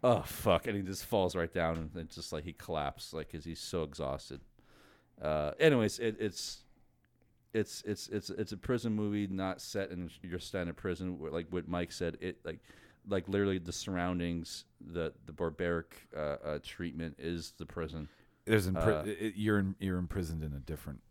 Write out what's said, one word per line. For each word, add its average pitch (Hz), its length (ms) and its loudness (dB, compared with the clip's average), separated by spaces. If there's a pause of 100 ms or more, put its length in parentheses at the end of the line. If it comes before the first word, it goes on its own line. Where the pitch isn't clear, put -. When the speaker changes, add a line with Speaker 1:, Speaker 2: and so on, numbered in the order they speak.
Speaker 1:
"Oh 117 200 8
fuck!" - 460 4
And 104 80 0
he 101 60 0
just 95 220 -4
falls 92 300 4
right 85 180 2
down, 82 260 2
and 78 180 -4
it's 80 180 -8
just - 180 -8
like 76 120 -4
he 85 80 -8
collapsed, - 600 -4
like, 80 200 -6
'cause 76 120 -8
he's 80 160 -8
so 85 220 -2
exhausted. 71 580 -4 (800)
Uh, 76 400 2
anyways, 127 400 8
it, 110 180 0
it's, - 460 -4 (880)
it's, - 340 0
it's, 104 220 -4
it's, 101 220 -4
it's 98 200 -4
a 104 60 -6
prison 117 380 0
movie, 104 340 2
not 95 320 -2
set 98 320 -4
in 87 180 -6 (120)
your 87 180 -6
standard 87 360 -4
prison. 90 440 -2
Where, 78 100 -6
like 80 200 -2
what 90 180 -2
Mike 87 240 0
said, 85 280 -2
it, - 240 -4
like, 82 140 -6 (500)
like, 95 200 0
literally 98 300 4
the 87 140 -6
surroundings, 87 920 -2 (160)
the, 82 320 -2 (140)
the 82 60 -12
barbaric, 85 840 -2
uh, - 20 -6 (260)
uh, 76 200 -2
treatment 82 540 -4
is 82 400 -4
the 80 80 -8
prison. 78 420 -6 (380)
Speaker 2:
There's 104 200 6
in 92 80 2
pri-, 85 180 6
Speaker 1:
Uh, 76 140 2
Speaker 2:
it, 104 300 -2
you're 107 240 4
in, 95 180 0
you're 95 200 0
imprisoned 82 440 -2
in 76 100 -4
a 69 80 -6
different 76 400 -8 (100)